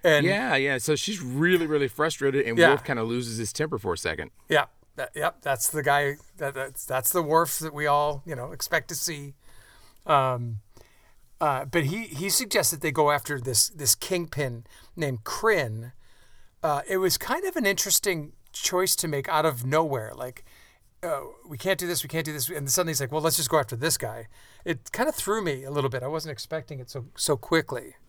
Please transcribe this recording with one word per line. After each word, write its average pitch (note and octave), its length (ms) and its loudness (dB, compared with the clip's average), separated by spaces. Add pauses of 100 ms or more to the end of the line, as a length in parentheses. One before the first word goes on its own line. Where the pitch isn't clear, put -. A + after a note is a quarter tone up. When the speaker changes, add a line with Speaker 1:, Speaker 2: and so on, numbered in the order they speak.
Speaker 1:
And D3+ 220 6
Speaker 2:
Yeah, G3+ 300 2
yeah. C3+ 240 2
So D3+ 160 0
she's G3 260 -4
really, D#3+ 460 4
really D3 220 2
frustrated, C#3 580 0
and A#2 100 0
Speaker 1:
Yeah. E3 140 8
Speaker 2:
Worf A#2 120 2
kinda A#2+ 200 -2
loses A#2 340 -2
his A2+ 160 -4
temper D3+ 240 -2
for G2+ 160 -2
a D#2+ 40 -2
second. D#2+ 340 -4 (180)
Speaker 1:
Yeah, D3 160 4 (300)
that, C3+ 200 -8
yep. D3+ 260 -2
That's C3+ 280 -2
the D3+ 140 -2
guy. C#3+ 320 2 (220)
That, C#3 180 -6
that's, C3+ 300 -8
that's C3 260 -2
the F3+ 100 2
Worf D#3+ 380 2
that D#3 140 -8
we D3 120 -4
all, D3 400 2
you D#3+ 100 -8
know, B2+ 160 -10
expect D#3+ 380 -4
to E3 60 -6
see. C#3+ 400 -6 (680)
Um, B2 540 2 (800)
uh, C#3+ 240 2
but D3 200 0
he, F#3+ 180 -2
he E3 260 -6
suggests G3+ 420 2
that D3+ 100 -6
they D#3 100 -2
go D3 200 4
after C#3+ 280 -2
this, B2 300 0
this C#3+ 260 0
kingpin C#3+ 680 -4 (300)
named C3+ 280 -4
Kryn. B2+ 680 0 (720)
Uh, D3 240 2
it F#3+ 100 0
was F#3 200 2
kind E4+ 280 -2
of F#4 100 -4
an C#4 100 2
interesting F#3+ 680 0 (180)
choice - 460 0
to - 100 -2
make C#3+ 220 -2
out D#3 160 4
of B2+ 200 0
nowhere. C3+ 500 0
Like, B2+ 280 -12 (580)
uh, E3 200 -2 (260)
"We D3 100 -12
can't F#3 220 0
do F3+ 80 -4
this, F3 160 -2
we C#3 60 -10
can't D#3+ 160 -2
do D#3 80 -6
this." C#3 160 -4
And D3 200 -6
suddenly E3 220 2
he's C#3+ 80 0
like, C3+ 140 -2
"Well, D#3 80 0
let's D#3+ 160 2
just B2+ 120 -2
go D#3+ 80 4
after B2+ 200 0
this D3+ 200 0
guy." A2+ 300 -8 (380)
It D#3+ 260 -4
kinda C#4+ 220 0
threw G#3+ 280 -2
me C#3 220 -2
a C3+ 80 -8
little C#3 180 0
bit. B2 140 -4
I B2+ 40 -6
wasn't D#3 260 -6
expecting D3+ 480 -8
it B2 80 -16
so, B2+ 160 -10 (100)
so - 220 2
quickly. - 580 -2 (140)